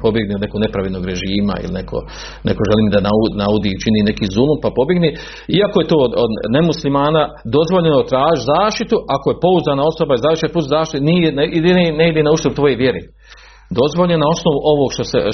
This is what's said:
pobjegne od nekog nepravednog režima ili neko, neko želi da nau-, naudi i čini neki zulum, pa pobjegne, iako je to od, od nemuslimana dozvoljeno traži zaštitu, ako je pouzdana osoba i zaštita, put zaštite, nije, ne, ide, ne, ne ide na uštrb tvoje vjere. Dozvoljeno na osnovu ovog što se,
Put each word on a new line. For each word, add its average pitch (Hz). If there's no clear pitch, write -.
pobjegne 107
od 101
nekog 104
nepravednog 95
režima 98
ili 87
neko, -
neko 98
želi 107
da 101
nau-, 110
naudi 104
i -
čini 107
neki 107
zulum, 139
pa 104
pobjegne, 165
iako 202
je 160
to 160
od, 113
od 113
nemuslimana 147
dozvoljeno 160
traži 135
zaštitu, 208
ako -
je -
pouzdana 151
osoba 160
i 113
zaštita, 160
put 165
zaštite, 156
nije, 170
ne, 143
ide, 165
ne, 180
ne 165
ide 156
na 147
uštrb 147
tvoje 143
vjere. 117
Dozvoljeno 165
na 156
osnovu 156
ovog 139
što 123
se, 127